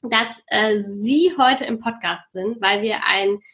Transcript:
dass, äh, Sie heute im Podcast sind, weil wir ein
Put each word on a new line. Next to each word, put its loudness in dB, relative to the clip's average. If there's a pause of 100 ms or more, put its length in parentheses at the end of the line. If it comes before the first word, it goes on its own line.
dass, -2
äh, 2
Sie 2
heute 2
im -6
Podcast -6
sind, -6
weil 2
wir -2 (120)
ein 2 (160)